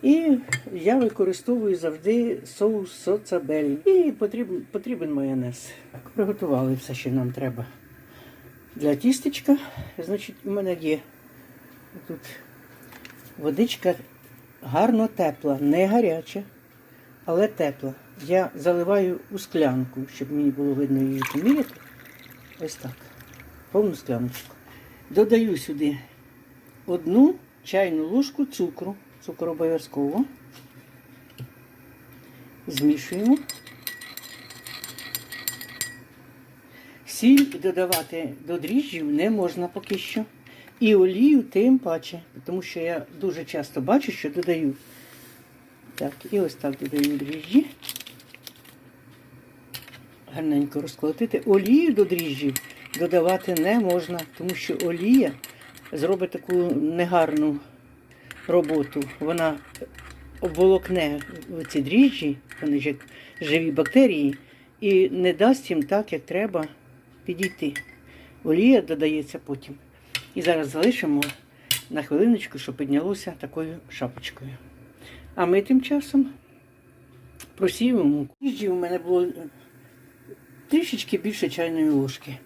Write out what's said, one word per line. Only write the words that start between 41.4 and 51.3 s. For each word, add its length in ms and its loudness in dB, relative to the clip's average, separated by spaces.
тим 360 4
паче, 420 -6
тому 160 -6
що 180 -10
я 260 -4
дуже 260 -4
часто 360 -6
бачу, 300 2
що 180 -6
додаю. 440 -2
Так, 180 -8
і 80 2
ось 160 -2
так 260 -6
додаю 360 -2
дріжджі. 480 0
Гарненько 480 -2
розколотити. 640 -4